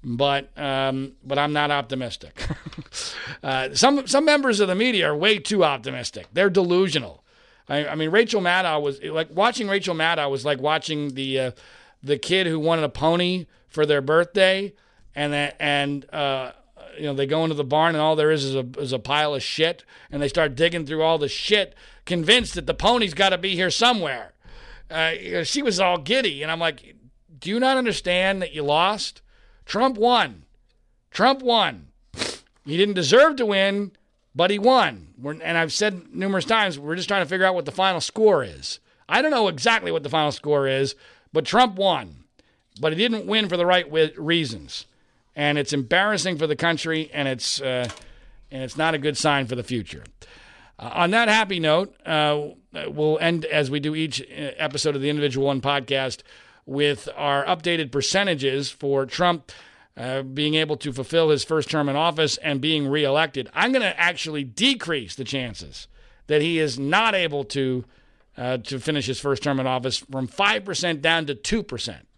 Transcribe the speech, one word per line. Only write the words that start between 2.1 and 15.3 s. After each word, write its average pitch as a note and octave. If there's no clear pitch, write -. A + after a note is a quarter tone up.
<laughs> D3+
Uh, C3
some, C4
some C#4
members C#4
of G3+
the F#3
media G3+
are D3+
way G3
too F#3+
optimistic. B2+
They're F#3+
delusional. F3
I, D3
I D3
mean, D#3
Rachel A3
Maddow F3
was, C#3
like, D#3
watching G#3
Rachel F#3+
Maddow D#3+
was C3
like C#3+
watching D3
the, C3+
uh, C3
the C#3
kid F#3
who D#3+
wanted D#3+
a C#3+
pony F3
for D3+
their D3
birthday, F#3
and D3